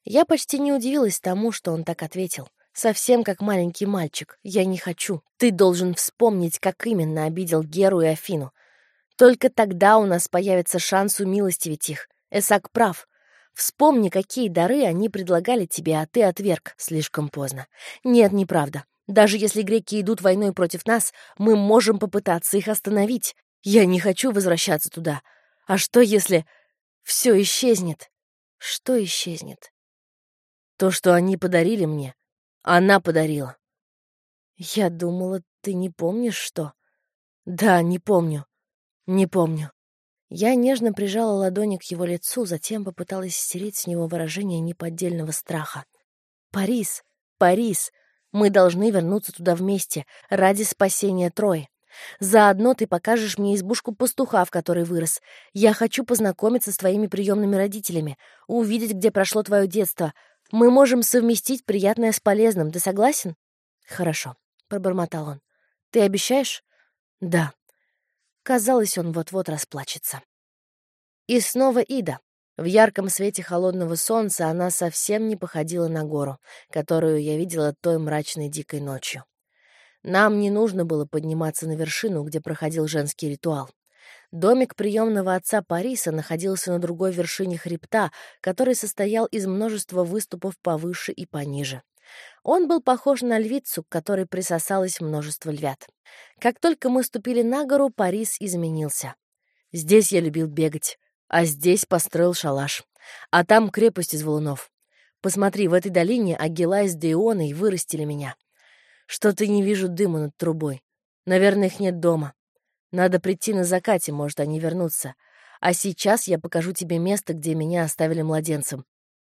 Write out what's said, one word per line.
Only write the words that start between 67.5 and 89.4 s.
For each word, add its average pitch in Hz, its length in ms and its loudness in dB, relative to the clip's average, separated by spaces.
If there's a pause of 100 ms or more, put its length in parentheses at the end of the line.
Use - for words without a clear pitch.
Казалось, 240 560 2
он 170 140 -4
вот-вот 175 360 -6
расплачется. - 760 -10 (1040)
И 240 140 2
снова 254 380 2
Ида. 208 400 -4 (380)
В 160 80 -10
ярком 202 440 4
свете 196 340 -4
холодного 180 520 -2
солнца 202 540 -2
она 175 220 -2
совсем 208 580 -2
не 214 80 -4
походила 165 520 -4
на 160 160 -4
гору, 143 340 -4 (320)
которую 156 520 0
я 151 140 -2
видела 160 440 -2
той 170 180 0
мрачной 151 500 -6
дикой 147 320 -10
ночью. 139 440 -10 (800)
Нам 208 380 2
не 202 100 0
нужно 202 340 0
было 156 220 -2
подниматься 160 600 -4
на 160 100 -4
вершину, 160 480 -4
где 151 160 -6
проходил 156 480 -4
женский 147 420 -4
ритуал. 143 400 -6 (640)
Домик 233 420 2
приемного 208 600 0
отца 185 280 -2
Париса 180 480 -4
находился 170 640 -4
на 175 60 -2
другой 175 340 -2
вершине 175 440 -4
хребта, 175 540 -4 (300)
который 247 340 0
состоял 220 520 -2
из 202 200 -6